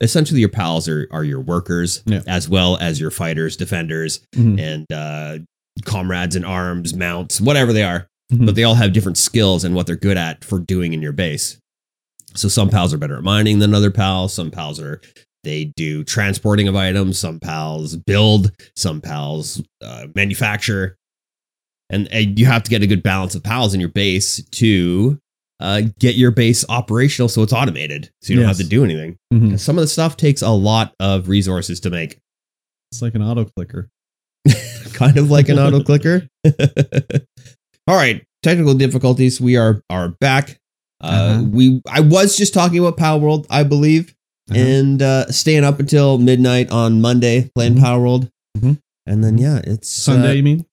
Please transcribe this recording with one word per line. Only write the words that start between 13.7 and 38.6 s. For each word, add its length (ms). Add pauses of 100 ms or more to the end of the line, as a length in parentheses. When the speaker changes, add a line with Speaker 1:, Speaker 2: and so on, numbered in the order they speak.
Speaker 1:
other 160
pals. 420
Some 180
pals 300
are, 200 (420)
they 340
do 280
transporting 640
of 80
items. 420
Some 220
pals 560
build. 540 (260)
Some 260
pals, 600 (200)
uh, 320
manufacture. 800 (960)
And, 220
and 260
you 80
have 160
to 80
get 120
a 40
good 160
balance 320
of 80
pals 320
in 60
your 100
base 520 (100)
to 680 (420)
uh, 220 (160)
get 180
your 140
base 380
operational 600
so 140
it's 100
automated, 580 (120)
so 100
you 80
don't 80
have 100
Speaker 2:
Yes. 80
Speaker 1:
to 40
do 140
anything. 320 (160)
Speaker 2:
Mm-hmm. 200
Speaker 1:
'Cause 100
some 160
of 40
the 60
stuff 280
takes 260
a 80
lot 500
of 280
resources 520
to 100
make. 280 (720)
Speaker 2:
It's 100
like 120
an 80
auto 220
clicker. 440 (580)
Speaker 1:
<laughs> 460
Kind 240
of 140
like 180
an 100
auto 240
Speaker 2:
<laughs> 60
Speaker 1:
clicker. 400 (160)
<laughs> 0 (1400)
All 100
right, 280 (180)
technical 320